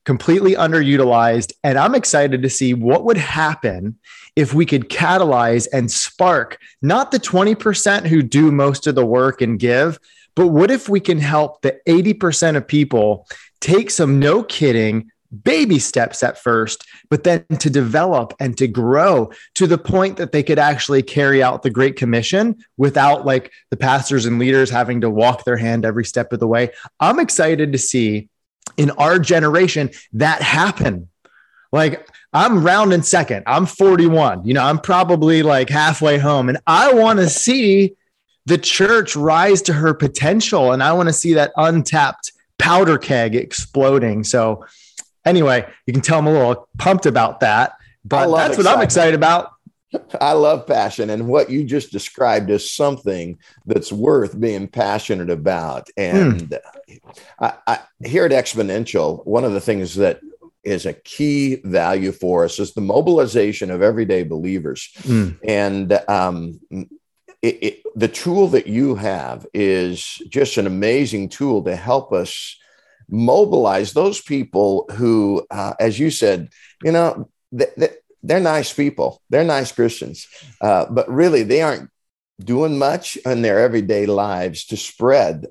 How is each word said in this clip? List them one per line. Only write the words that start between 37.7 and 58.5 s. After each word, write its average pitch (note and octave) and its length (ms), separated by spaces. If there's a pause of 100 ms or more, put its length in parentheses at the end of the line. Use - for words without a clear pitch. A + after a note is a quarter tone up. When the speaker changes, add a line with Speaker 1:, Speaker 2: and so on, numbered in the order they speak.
Speaker 1:
the E3 140
church G#3 560
rise E3 480
to E3+ 100
her D3+ 220
potential, C#3+ 800
and C3 100
I D#3 100
wanna F3 200
see E3 200
that D3 240
untapped D#3 760 (260)
powder E3 400
keg A#2 360
exploding. B2+ 880
So A2+ 400 (640)
anyway, C#3+ 400 (200)
you B2 80
can C3+ 80
tell D#3+ 180
I'm D3+ 80
a D#3 60
little B2 340 (100)
pumped F#3 280
about A#2+ 340
that, A2+ 320
Speaker 2:
I - 60 (260)
Speaker 1:
but C3+ 260
Speaker 2:
love D#3+ 100
Speaker 1:
that's D3+ 180
what F#3 100
I'm A#3 140
Speaker 2:
excitement. - 20
Speaker 1:
excited E3 320
about. D#3+ 340 (720)
Speaker 2:
I C#3+ 140
love D3+ 340
passion. G#2+ 440
And A2+ 180
what C#3 200
you C#3 140
just C3+ 300
described G#2+ 560
is G#2 200
something F#2+ 720 (260)
that's - 240
worth A2+ 480
being G#2+ 300
passionate G2+ 640
about. E2 580 (100)
Speaker 1:
Hmm. G2+ 60
Speaker 2:
And F#2 560 (800)
I, - 140 (120)
I, - 140 (240)
here D#3+ 220
at D3+ 60
Exponential, G#2 960